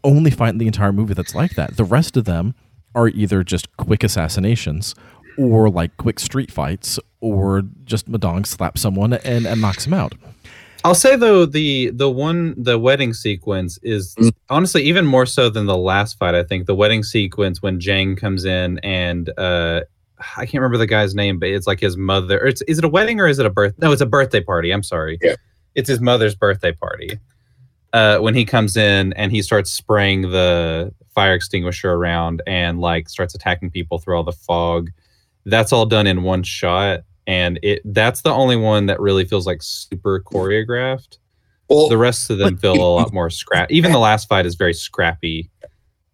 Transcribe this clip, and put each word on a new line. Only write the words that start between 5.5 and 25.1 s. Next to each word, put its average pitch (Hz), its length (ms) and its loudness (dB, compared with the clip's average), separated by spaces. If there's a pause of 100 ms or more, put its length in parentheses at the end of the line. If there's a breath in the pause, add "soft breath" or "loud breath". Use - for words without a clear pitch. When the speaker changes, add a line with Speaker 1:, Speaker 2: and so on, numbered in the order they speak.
Speaker 1:
like, 85 260 -4
quick - 220 -4
street - 320 -6
fights 82 480 -6 (220)
or 98 420 0 (220)
just - 260 -4
Madong 98 360 -2
slaps - 340 -6
someone 101 340 0
and, 117 320 -2
and 110 140 -2
knocks 101 260 -2
him 160 80 0
out. 127 200 -2 (680 loud breath)
Speaker 2:
I'll 262 140 4
say, 262 180 6
though, 214 320 6
the, 139 440 -2
the 135 200 0
one, 156 460 -2
the 120 220 0
wedding 127 340 2
sequence 95 720 -6
is 104 360 -6
Speaker 3:
Mm. 113 140 4 (160)
Speaker 2:
honestly 175 360 0
even 185 220 2
more 131 200 4
so 123 240 2
than 104 160 -2
the 95 100 2
last 95 420 0
fight. 87 160 0
I 87 80 2
think 92 240 -4
the 98 80 0
wedding 107 300 2
sequence 98 580 -2
when 92 160 -4
Jang 95 380 -2
comes 95 300 -4
in 90 320 -2
and, 87 600 -4
uh, 85 440 -2 (560)
I 123 80 -8
can't - 80 -10
remember 127 240 0
the 113 80 2
guy's 104 280 0
name, 101 240 -2
but 90 120 -2
it's, 98 160 -4
like, 95 140 -2
his 92 180 -2
mother. 95 440 0
Or 123 40 0
it's, 139 160 -2
is 160 160 -2
it 165 60 0
a 156 40 2
wedding 214 320 2
or 180 80 4
is 135 100 2
it 127 80 2
a 101 40 2
birth-, 101 280 0
no, 156 140 4
it's 135 80 2
a 139 60 4
birthday 131 340 2
party. 87 320 -2
I'm 101 100 -2
sorry. 80 400 -6